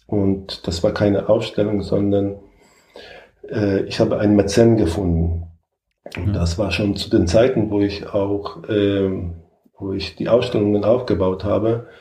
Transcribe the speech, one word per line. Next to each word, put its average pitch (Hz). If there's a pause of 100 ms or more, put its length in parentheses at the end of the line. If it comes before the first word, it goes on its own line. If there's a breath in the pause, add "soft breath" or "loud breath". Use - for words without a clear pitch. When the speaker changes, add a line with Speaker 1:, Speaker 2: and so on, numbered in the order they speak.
Speaker 1:
Und 98
das -
war 104
keine 101
Ausstellung, 107
sondern, 101 (1120 loud breath)
äh, 101
ich -
habe -
einen 104
Mäzen 117
gefunden. 85 (680)
Und 90
Speaker 2:
Ja. 101
Speaker 1:
das 87
war 98
schon 101
zu -
den 110
Zeiten, 113
wo 101
ich 101
auch, 101 (100)
ähm, 98 (420)
wo 98
ich 95
die -
Ausstellungen 104
aufgebaut 95
habe. 107 (140 loud breath)